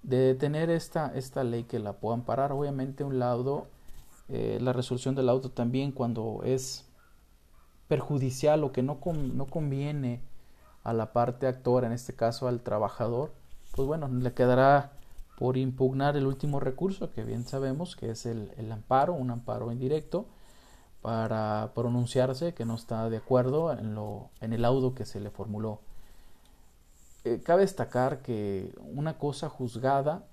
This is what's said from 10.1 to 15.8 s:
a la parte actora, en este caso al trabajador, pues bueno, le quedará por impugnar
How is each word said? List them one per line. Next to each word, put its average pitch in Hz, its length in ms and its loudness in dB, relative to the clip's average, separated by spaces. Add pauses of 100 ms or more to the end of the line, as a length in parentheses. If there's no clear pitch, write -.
a 113 80 -2
la 110 220 0
parte 127 340 2
actora, 123 400 2
en 113 60 0
este 120 200 -8
caso 117 360 0
al 120 100 0
trabajador, 117 720 0 (420)
pues - 140 2
bueno, 151 220 -2
le 123 240 0
quedará 131 580 6 (460)
por 127 180 0
impugnar 131 600 2